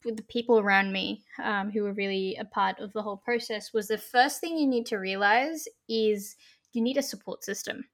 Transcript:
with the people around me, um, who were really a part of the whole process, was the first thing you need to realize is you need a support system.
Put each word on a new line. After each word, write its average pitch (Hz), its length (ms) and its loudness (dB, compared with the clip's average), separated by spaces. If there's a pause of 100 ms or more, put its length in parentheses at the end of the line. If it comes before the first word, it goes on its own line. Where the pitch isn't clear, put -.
with 226 140 -4
the 214 60 -10
people 233 340 2
around 196 340 4
me, 196 300 -4 (200)
um, 208 280 -2
who 208 120 -2
were 202 120 -4
really 190 420 -2
a - 80 -8
part 190 340 0
of 202 140 -12
the 214 80 -4
whole 208 160 -6
process, 233 560 -4
was 208 160 0
the 220 80 0
first 254 420 2
thing 330 200 -4
you 294 80 4
need 247 200 2
to 226 100 -2
realize 208 720 2 (220)
is 214 480 2 (360)
you 233 100 0
need 254 160 2
a 269 40 2
support - 400 -10
system. - 500 -8